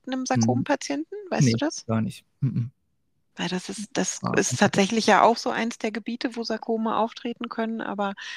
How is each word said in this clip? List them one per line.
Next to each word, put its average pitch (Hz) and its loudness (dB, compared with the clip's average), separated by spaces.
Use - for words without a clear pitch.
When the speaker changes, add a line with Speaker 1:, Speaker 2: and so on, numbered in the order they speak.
Speaker 1:
einem 254 -4
Speaker 2:
Hm. 247 2
Speaker 1:
Sarkompatienten? 294 -2
Weißt 127 4
Speaker 2:
Nee, - 2
Speaker 1:
du - 2
das? 294 -4
Speaker 2:
gar 113 2
nicht. 117 -6
Mhm. 120 -2
Speaker 1:
Weil 180 -4
das 180 -4
ist, 202 -8
das - -4
Speaker 2:
Ah, - -4
Speaker 1:
ist - 2
Speaker 2:
okay. - -
Speaker 1:
tatsächlich 202 4
ja 202 8
auch 226 8
so - -4
eins 226 -2
der 220 -4
Gebiete, 233 -6
wo 233 -4
Sarkome 220 -2
auftreten 233 -4
können. 226 -4
Aber, 202 -4